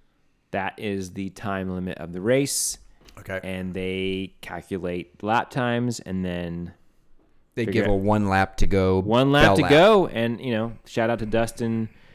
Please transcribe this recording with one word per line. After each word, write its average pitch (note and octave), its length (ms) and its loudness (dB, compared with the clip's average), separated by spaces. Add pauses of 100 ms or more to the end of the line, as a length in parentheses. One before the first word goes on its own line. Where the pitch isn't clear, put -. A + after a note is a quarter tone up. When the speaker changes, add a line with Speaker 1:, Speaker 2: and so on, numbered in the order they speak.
(520)
Speaker 1:
That F#2+ 280 -6
is G2 340 -6
the F#2+ 180 -8
time F#2+ 420 -6
limit F#2 240 -6
of E2+ 160 -12
the F2+ 80 -8
race. C3 560 0 (420)
Speaker 2:
Okay. F#2+ 240 -8
Speaker 1:
And F#2 300 -6
they F#2+ 680 -4
calculate F2+ 800 -8
lap A2 280 0
times, A#2+ 500 -2
and F#2 260 -6
then F2 480 -8 (840)
Speaker 3:
They A#2 100 -2
Speaker 1:
figure G#2 180 0
Speaker 3:
give G2 60 0
Speaker 1:
out G#2 40 4
Speaker 3:
a G2 40 2
one G#2 300 2
lap F#2+ 300 2
to G2+ 100 6
go F#2+ 320 4
Speaker 1:
one A#2+ 320 2
lap D3 120 6
Speaker 3:
bell G2+ 140 6
Speaker 1:
to - 60 4
Speaker 3:
lap. - 80 4
Speaker 1:
go, F#3 360 8
and, A#2 340 -4
you B2+ 100 -6
know, A2+ 220 -2 (120)
shout A2+ 260 -2
out A2+ 80 -2
to A2+ 60 -4
Dustin A2+ 640 -2 (260)